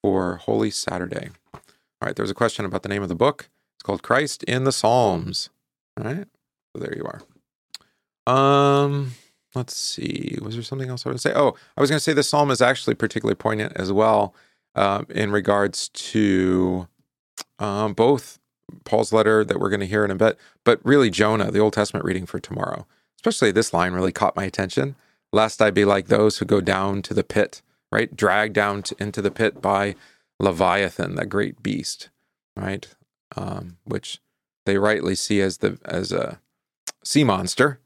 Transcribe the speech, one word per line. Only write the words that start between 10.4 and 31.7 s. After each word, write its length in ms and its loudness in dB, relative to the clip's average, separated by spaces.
Was 140 -10
there 80 -8
something 260 -8
else 160 -10
I 60 -4
would 100 -6
say? 140 0
Oh, 220 2
I 60 -2
was 80 4
gonna 100 2
say 140 0
the 80 4
psalm 280 2
is 120 2
actually 320 2
particularly 400 -2
poignant 420 -4
as 160 -2
well, 420 4
uh, 360 2
in 200 -2
regards 600 0
to, 960 0
um, 340 -4
both 460 2
Paul's 280 0
letter 320 4
that 160 -2
we're 80 0
gonna 160 -2
hear 220 0
in 40 -2
a 40 -2
bit, 240 2
but 180 4
really 280 4
Jonah, 400 2
the 80 0
Old 160 2
Testament 320 -2
reading 180 -2
for 160 -10
tomorrow. 460 -8
Especially 360 2
this 220 2
line 180 2
really 180 0
caught 260 0
my 80 -4
attention. 520 -4
"Lest 300 0
I 100 6
be 140 4
like 220 2
those 320 4
who 80 -4
go 160 2
down 400 0
to 100 -10
the 120 0
pit," 360 -2
right? 240 -2
"Dragged 380 2
down 300 0
t-, 140 -10
into 220 -6
the 100 0
pit 300 -2
by 360 0
Leviathan, 760 0
that 120 -6
great 340 -4
beast," 460 -8